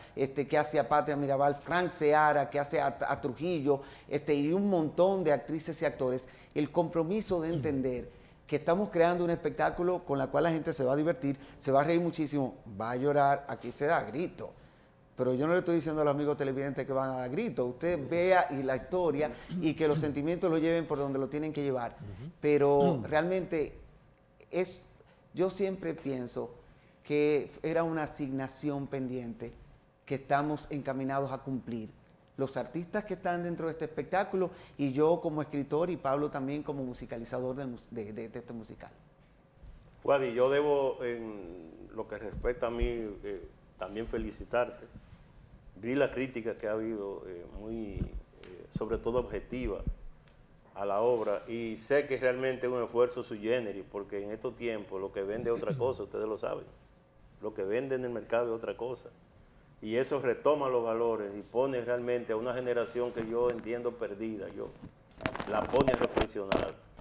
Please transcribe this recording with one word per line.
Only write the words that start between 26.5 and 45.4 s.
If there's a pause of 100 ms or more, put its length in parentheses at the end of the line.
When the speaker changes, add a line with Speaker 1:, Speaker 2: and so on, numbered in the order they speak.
Speaker 1:
que (100)
era
una
asignación
pendiente (520)
que
estamos
encaminados
a
cumplir. (460)
Los
artistas
que
están
dentro
de
este
espectáculo (300)
y
yo
como
escritor
y
Pablo
también
como
musicalizador
del
mus-,
de,
de,
de
este
musical. (1120)
Speaker 3:
Wadi,
yo
debo,
en (260)
lo
que
respecta
a
mí, (380)
eh, (360)
también
felicitarte. (880)